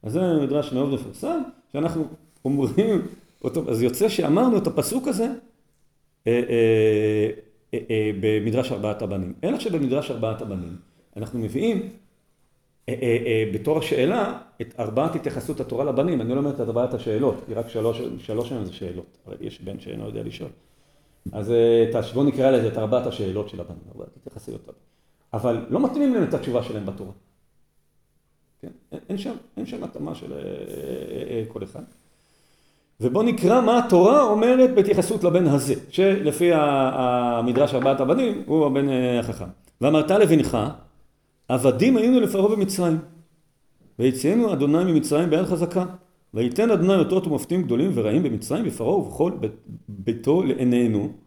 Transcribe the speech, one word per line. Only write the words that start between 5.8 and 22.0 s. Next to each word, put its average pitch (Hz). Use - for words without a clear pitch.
אה, 120
אה, 110
אה, 120
אה, 107
במדרש 107
ארבעת 104
הבנים. 95
אלא 220
שבמדרש 143
ארבעת 113
הבנים, 92
אנחנו 110
מביאים, 139
אה, 117
אה, 120
אה, 110
בתור 151
השאלה, 190
את -
ארבעת 127
התייחסות -
התורה 131
לבנים. 139
אני 113
לא 127
אומר 143
את 135
ארבעת 120
השאלות, 110
כי 110
רק 113
שלוש, 113
שלוש 117
מהם 113
זה 87
שאלות. 90
הרי 101
יש 104
בן 98
שאינו -
יודע 53
לשאול. -
אז, 107
אה, 117
את 117
ה-, 113